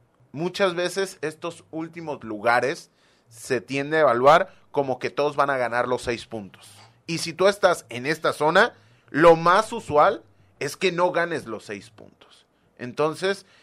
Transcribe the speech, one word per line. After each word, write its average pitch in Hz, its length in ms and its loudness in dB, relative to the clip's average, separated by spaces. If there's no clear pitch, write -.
muchas 175 420 -2
veces 180 460 -4
estos 160 500 -10
últimos 160 540 -12
lugares 117 640 0
se - 320 -6
tiende 139 340 -4
a 160 60 4
evaluar 143 520 4
como 135 280 -4
que 127 120 -6
todos 143 260 -2
van 143 120 0
a 135 60 -2
ganar 123 320 -2
los 123 140 -2
seis 120 240 -6
puntos. - 440 -16
Y 165 120 -6
si 160 120 -8
tú 180 160 2
estás 190 400 2
en 123 180 -10
esta 151 280 -2
zona, 180 400 2
lo 165 260 6
más 180 340 2
usual 190 520 0
es 143 180 -8
que 185 140 0
no 175 200 0
ganes 165 340 -4
los 107 200 -12
seis 101 240 -14
puntos. - 560 -20
Entonces, 156 680 -4